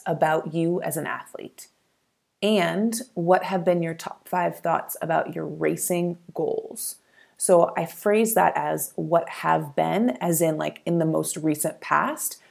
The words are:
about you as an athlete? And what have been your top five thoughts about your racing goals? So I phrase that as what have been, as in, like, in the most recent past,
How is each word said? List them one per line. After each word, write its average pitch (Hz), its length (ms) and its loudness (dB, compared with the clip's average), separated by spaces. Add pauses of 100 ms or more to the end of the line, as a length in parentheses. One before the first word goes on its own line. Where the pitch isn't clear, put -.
about 160 480 0
you 165 280 0
as 156 160 -4
an 147 100 -6
athlete? - 640 -12 (720)
And 208 560 2 (140)
what 180 300 4
have 190 200 -2
been 175 180 4
your 165 120 -2
top - 340 -12
five 175 320 -2
thoughts - 420 -2
about 160 320 0
your 165 120 -6
racing 170 720 -2 (160)
goals? - 640 -6 (420)
So 175 380 6
I 165 80 -2
phrase 214 480 2
that 170 220 4
as 156 400 -2
what 165 340 0
have 160 460 0
been, 165 440 0
as 170 220 2
in, 156 160 2
like, 151 300 -6
in 170 100 0
the 160 80 2
most 156 320 -2
recent 156 440 -2
past, - 680 -2